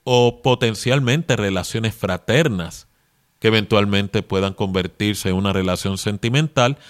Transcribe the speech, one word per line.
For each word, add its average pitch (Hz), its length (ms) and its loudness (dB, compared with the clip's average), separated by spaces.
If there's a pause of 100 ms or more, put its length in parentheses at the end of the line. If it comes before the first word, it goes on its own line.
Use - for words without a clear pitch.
o 120 380 2
potencialmente 123 920 0
relaciones 104 580 -2
fraternas, 98 920 -2 (520)
que 110 100 2
eventualmente 101 720 2
puedan 98 300 -2
convertirse 95 800 -2
en 92 60 2
una 98 180 0
relación 95 420 -2
sentimental. 123 800 0 (140)